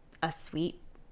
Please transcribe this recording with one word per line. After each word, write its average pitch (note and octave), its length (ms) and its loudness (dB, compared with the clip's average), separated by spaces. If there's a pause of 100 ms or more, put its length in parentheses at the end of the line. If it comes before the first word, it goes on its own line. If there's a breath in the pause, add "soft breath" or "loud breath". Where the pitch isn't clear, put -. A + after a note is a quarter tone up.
(220)
a D#3+ 100 4
sweet - 480 2 (320)